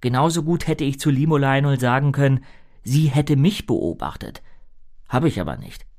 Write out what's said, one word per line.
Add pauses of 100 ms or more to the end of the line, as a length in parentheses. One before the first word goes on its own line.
Genauso
gut
hätte
ich
zu
Limo
Lionel
sagen
können, (400)
sie
hätte
mich
beobachtet. (640)
Habe
ich
aber
nicht. (100)